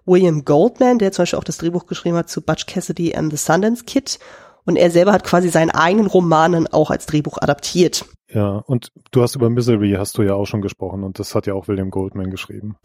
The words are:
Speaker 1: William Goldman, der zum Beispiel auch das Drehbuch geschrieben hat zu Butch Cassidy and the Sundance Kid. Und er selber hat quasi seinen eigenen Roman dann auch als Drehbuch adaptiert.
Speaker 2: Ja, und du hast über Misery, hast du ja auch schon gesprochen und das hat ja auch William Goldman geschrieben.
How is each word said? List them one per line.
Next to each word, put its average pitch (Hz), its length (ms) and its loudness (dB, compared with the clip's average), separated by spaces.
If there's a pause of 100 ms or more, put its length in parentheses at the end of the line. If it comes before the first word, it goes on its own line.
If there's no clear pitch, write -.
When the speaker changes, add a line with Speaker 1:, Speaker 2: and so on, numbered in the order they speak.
Speaker 1:
William 175 380 4
Goldman, 240 540 4
der 196 140 0
zum 180 100 -2
Beispiel - 160 0
auch - 60 -6
das - 140 -8
Drehbuch 175 280 -4
geschrieben 170 300 -4
hat 165 140 -4
zu 165 100 -6
Butch - 260 -4
Cassidy - 480 -4
and 156 160 -2
the 151 60 -6
Sundance 214 480 0
Kid. - 340 -4 (460)
Und 175 120 0
er 170 140 6
selber 180 220 4
hat 185 100 2
quasi 180 260 0
seinen 160 220 2
eigenen 190 360 2
Roman 170 460 4
dann 165 140 0
auch - 240 0
als - 160 -4
Drehbuch 151 340 -4
adaptiert. - 640 0 (240)
Speaker 2:
Ja, 101 280 -2 (100)
und 123 240 -4 (220)
du 123 100 4
hast 123 140 -2
über 120 140 2
Misery, 113 460 2
hast 101 220 -4
du 110 40 2
ja 98 120 2
auch 101 120 -2
schon 107 160 -4
gesprochen 98 420 -8
und 95 160 -10
das - 160 -8
hat 107 100 -2
ja 101 80 -4
auch 98 140 -8
William 95 220 -4
Goldman 95 400 -6
geschrieben. 101 440 -12 (100)